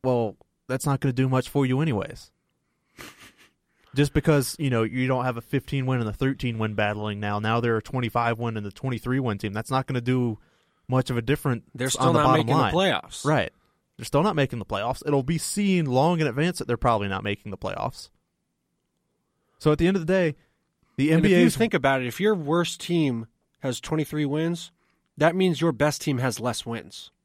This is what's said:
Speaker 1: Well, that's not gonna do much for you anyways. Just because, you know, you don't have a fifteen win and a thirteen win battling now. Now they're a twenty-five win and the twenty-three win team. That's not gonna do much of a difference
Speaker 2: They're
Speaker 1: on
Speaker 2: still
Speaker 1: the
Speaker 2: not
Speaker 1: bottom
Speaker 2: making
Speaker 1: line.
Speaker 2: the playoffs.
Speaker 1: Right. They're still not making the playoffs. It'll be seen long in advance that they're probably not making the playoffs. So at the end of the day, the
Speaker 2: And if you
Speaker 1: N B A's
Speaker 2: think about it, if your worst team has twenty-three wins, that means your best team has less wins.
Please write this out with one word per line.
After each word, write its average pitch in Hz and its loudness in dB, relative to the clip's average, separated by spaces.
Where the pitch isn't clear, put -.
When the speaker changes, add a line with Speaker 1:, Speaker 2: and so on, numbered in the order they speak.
Speaker 1:
Well, 120 0
that's 131 -4
not 139 0
gonna 135 0
do 131 2
much 131 0
for 139 2
you 127 2
anyways. 123 -4
Just 143 2
because, 147 2
you 143 0
know, 113 2
you 123 -2
don't 127 0
have 123 -2
a 117 -10
fifteen 135 -4
win 131 0
and 113 -2
a 104 -4
thirteen 127 -2
win 107 -2
battling 104 -2
now. 104 -2
Now 110 0
they're 117 0
a 107 -2
twenty-five 117 -2
win 117 -4
and 104 -6
the 98 -10
twenty-three 127 -4
win 110 -2
team. 104 -6
That's 110 -6
not 131 -2
gonna 131 -4
do 123 0
much 127 0
of 123 -2
a 117 -2
difference 123 -2
Speaker 2:
They're 127 -4
Speaker 1:
on 131 -2
Speaker 2:
still 131 0
Speaker 1:
the - 6
Speaker 2:
not 147 4
Speaker 1:
bottom 131 4
Speaker 2:
making 147 2
Speaker 1:
line. 127 4
Speaker 2:
the - 0
playoffs. 151 -2
Speaker 1:
Right. 143 2
They're 117 -12
still 143 2
not 208 0
making 127 0
the 98 -8
playoffs. 110 -4
It'll 143 2
be 165 -2
seen 190 0
long 151 2
in 156 0
advance 147 -2
that - -8
they're 117 0
probably 107 0
not 98 -4
making 104 -6
the 95 -10
playoffs. - -8
So 151 2
at 147 0
the 165 2
end 190 2
of 160 -2
the 180 0
day, 175 2
the 147 2
Speaker 2:
And 165 6
if 208 6
you 180 6
Speaker 1:
N - 8
B 254 8
A's - 4
Speaker 2:
think 226 2
about 135 2
it, 123 -4
if 117 -8
your 214 2
worst 165 -2
team 139 0
has 127 -6
twenty-three 151 -4
wins, 165 -2
that 160 4
means 185 2
your 160 2
best 143 0
team 135 0
has 127 -2
less 117 -4
wins. - -10